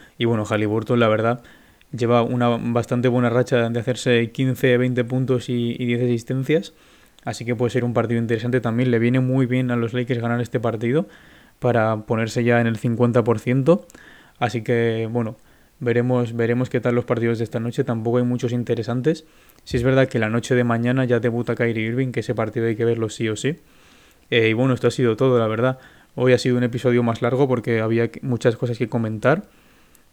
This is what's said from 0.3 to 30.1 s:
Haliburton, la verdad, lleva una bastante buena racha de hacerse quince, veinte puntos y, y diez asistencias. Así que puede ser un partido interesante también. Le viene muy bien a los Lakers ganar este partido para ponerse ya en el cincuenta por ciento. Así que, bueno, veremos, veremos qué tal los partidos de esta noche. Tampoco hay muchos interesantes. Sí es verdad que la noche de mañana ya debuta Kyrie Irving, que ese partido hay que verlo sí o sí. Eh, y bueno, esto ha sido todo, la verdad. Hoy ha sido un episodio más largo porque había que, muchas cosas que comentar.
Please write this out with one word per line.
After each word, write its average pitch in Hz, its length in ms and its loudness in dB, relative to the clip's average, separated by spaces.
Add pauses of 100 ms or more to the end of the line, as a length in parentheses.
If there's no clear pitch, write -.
Haliburton, 110 480 0
la 113 120 4
verdad, 113 340 0 (480)
lleva 117 300 2
una 120 260 0
bastante 117 600 0
buena 120 200 2
racha 120 400 2
de 117 80 -4
hacerse 120 540 0
quince, 131 460 2
veinte 123 260 0
puntos 127 460 -2
y, 120 280 -2
y 127 80 -4
diez 120 160 0
asistencias. 131 720 -2 (520)
Así 117 180 -8
que 120 100 -2
puede 120 180 0
ser 123 120 0
un 120 100 -2
partido 117 280 0
interesante 120 400 -2
también. 120 300 0
Le 117 80 2
viene 123 200 2
muy 131 260 2
bien 127 260 0
a 120 40 0
los 117 180 -2
Lakers 123 280 -2
ganar 117 180 -2
este 120 220 -4
partido 117 480 -2 (500)
para 110 460 0
ponerse 113 400 -2
ya 120 160 4
en 117 60 2
el 117 100 -2
cincuenta 117 480 2
por 113 140 2
ciento. 135 460 2 (540)
Así 117 220 -2
que, 113 500 0
bueno, 117 240 -4 (460)
veremos, 120 520 0
veremos 120 360 0
qué 127 100 -2
tal 123 160 0
los 123 80 0
partidos 117 360 0
de 117 40 -4
esta 113 160 -4
noche. 120 240 -2
Tampoco 117 360 0
hay 123 40 2
muchos 123 300 -2
interesantes. 120 720 -2 (400)
Sí - 100 -4
es 120 80 0
verdad 131 240 4
que - 100 -4
la 110 120 0
noche 117 260 0
de 123 80 4
mañana 120 400 0
ya 120 160 2
debuta 120 360 -2
Kyrie 113 320 -2
Irving, 127 260 -2
que 117 80 -4
ese 120 120 -4
partido 113 340 -2
hay 113 100 -2
que 117 80 0
verlo 113 240 0
sí 113 180 -4
o 107 80 -4
sí. 139 220 -4 (720)
Eh, 113 180 4
y 110 40 2
bueno, 127 220 2
esto 120 100 0
ha 123 60 2
sido 117 260 0
todo, 127 220 4
la 113 80 2
verdad. 120 320 0 (340)
Hoy 127 200 2
ha 120 40 6
sido 123 180 0
un 123 80 2
episodio 123 380 2
más 117 220 0
largo 127 240 2
porque 120 340 0
había 113 300 0
que, - 100 -16
muchas 123 360 0
cosas 120 200 -4
que 120 100 -4
comentar. 113 580 0 (680)